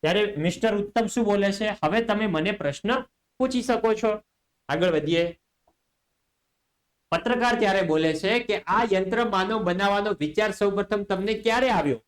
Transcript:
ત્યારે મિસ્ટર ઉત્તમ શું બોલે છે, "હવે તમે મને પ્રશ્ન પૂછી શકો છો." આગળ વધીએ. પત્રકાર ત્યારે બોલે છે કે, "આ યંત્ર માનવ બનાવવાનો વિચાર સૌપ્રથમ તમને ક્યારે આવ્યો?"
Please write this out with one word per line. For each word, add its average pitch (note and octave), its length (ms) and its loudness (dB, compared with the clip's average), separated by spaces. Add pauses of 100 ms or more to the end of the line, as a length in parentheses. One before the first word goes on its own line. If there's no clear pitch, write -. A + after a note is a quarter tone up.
ત્યારે G3+ 380 0
મિસ્ટર F3+ 380 0
ઉત્તમ G#3 300 -2
શું A#3 180 -2
બોલે G3+ 280 2
છે, G#3 320 -4
"હવે G#3 180 2
તમે G#3+ 240 0
મને E3+ 260 0
પ્રશ્ન G#3 500 -4 (360)
પૂછી B3+ 240 0
શકો A3+ 320 2
છો." G#3+ 280 -2 (460)
આગળ E3 220 2
વધીએ. E3 480 0 (1700)
પત્રકાર A#3 480 0
ત્યારે G3 240 2
બોલે D#3 320 2
છે G3+ 240 0
કે, F3 220 -2
"આ G#3+ 320 0
યંત્ર F#3+ 360 0
માનવ G3 340 0
બનાવવાનો G3+ 580 0
વિચાર F3+ 300 0
સૌપ્રથમ G3+ 520 -2
તમને G3+ 320 -2
ક્યારે A3+ 360 0
આવ્યો?" D3 260 0 (100)